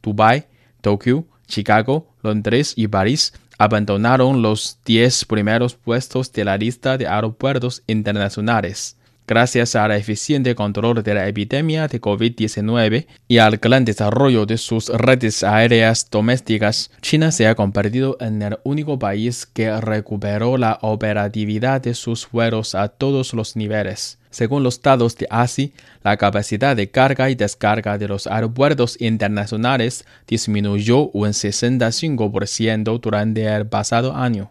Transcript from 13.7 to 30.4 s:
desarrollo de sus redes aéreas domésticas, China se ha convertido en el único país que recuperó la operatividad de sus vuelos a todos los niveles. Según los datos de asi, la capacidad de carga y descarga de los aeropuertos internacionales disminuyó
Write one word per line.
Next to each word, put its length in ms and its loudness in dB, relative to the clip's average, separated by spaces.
desarrollo 640 2
de 120 -2
sus 300 -4
redes 560 2
aéreas 640 4
domésticas, 800 0
China 300 2
se 160 2
ha 80 6
convertido 680 0
en 220 -4
el 220 -4
único 340 -4
país 480 -4
que 340 -2
recuperó 800 -2
la 240 0
operatividad 960 -2
de 140 -6
sus 360 -8
vuelos 440 -2
a 140 -2
todos 440 -2
los 220 -6
niveles. 640 -6
Según 340 -2
los 180 -2
datos 340 2
de 140 -6
asi, 420 -2
la 140 2
capacidad 580 0
de 160 -2
carga 400 2
y 40 0
descarga 640 -2
de 100 -6
los 180 -6
aeropuertos 760 0
internacionales 1040 -2
disminuyó 840 0